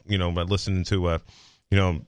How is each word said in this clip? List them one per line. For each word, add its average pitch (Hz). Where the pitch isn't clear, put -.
you 101
know, 87
but 87
listening 95
to, 90
uh, 82
you 98
know 90